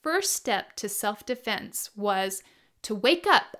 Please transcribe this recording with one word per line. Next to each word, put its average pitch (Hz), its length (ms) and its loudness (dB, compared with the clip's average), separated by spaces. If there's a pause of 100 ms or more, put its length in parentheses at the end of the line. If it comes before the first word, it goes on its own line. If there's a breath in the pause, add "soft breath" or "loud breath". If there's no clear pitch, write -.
first 381 320 0
step - 440 -2
to 208 120 -6
self-defense - 1080 -6
was 196 460 0 (400 soft breath)
to 220 140 -4
wake 285 320 2
up - 320 4